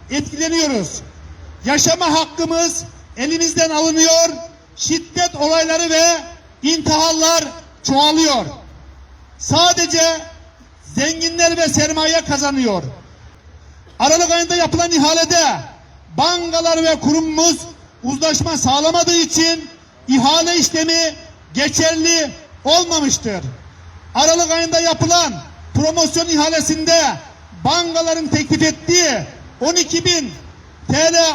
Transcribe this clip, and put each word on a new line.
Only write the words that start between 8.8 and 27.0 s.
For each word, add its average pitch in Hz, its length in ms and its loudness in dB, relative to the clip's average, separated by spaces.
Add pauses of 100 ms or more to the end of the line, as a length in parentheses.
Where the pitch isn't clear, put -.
Sadece 330 840 0 (720)
zenginler 330 640 0
ve 330 100 2
sermaye 311 580 0
kazanıyor. 269 580 -2 (1160)
Aralık 320 320 4
ayında 339 240 0
yapılan 339 360 0
ihalede 320 540 4 (720)
bankalar 330 640 0
ve 320 160 2
kurumumuz 320 580 2 (460)
uzlaşma 294 540 -2
sağlamadığı 320 600 2
için 330 520 0 (380)
ihale 302 480 2
işlemi 320 600 0 (380)
geçerli 320 800 0 (320)
olmamıştır. 294 760 0 (760)
Aralık 320 360 2
ayında 330 280 0
yapılan 330 540 0 (400)
promosyon 320 540 0
ihalesinde 320 760 0 (640)